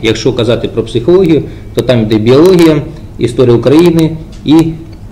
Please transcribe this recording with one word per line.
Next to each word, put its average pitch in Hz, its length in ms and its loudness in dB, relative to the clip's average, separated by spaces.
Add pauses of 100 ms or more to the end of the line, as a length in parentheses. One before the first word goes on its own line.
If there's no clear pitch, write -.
Якщо 113 300 -2
казати 113 360 -2
про 113 140 -4
психологію, 165 600 0 (320)
то - 60 -2
там 123 220 0
йде 107 160 0
біологія, 151 640 4 (360)
історія 120 380 0
України 160 600 2 (280)
і 143 100 2 (580)